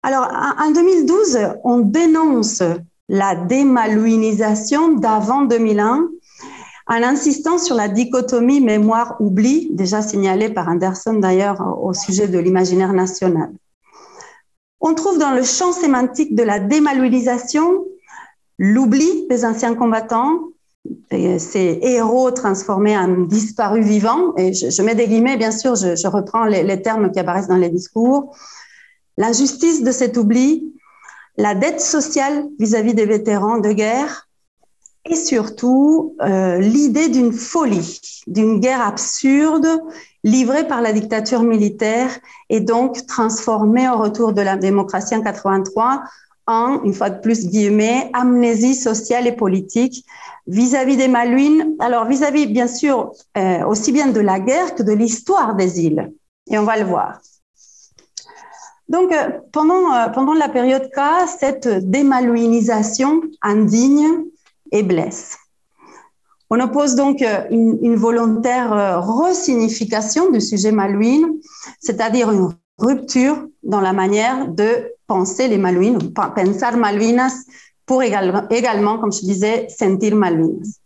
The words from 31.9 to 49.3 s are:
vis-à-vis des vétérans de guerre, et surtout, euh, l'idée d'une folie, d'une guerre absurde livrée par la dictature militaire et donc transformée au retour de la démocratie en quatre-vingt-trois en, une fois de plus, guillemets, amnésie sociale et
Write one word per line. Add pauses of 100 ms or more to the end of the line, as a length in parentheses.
vis-à-vis
des
vétérans
de
guerre, (800)
et
surtout,
euh,
l'idée
d'une
folie, (260)
d'une
guerre
absurde (560)
livrée
par
la
dictature
militaire (400)
et
donc
transformée
au
retour
de
la
démocratie
en
quatre-vingt-trois (440)
en,
une
fois
de
plus,
guillemets,
amnésie
sociale
et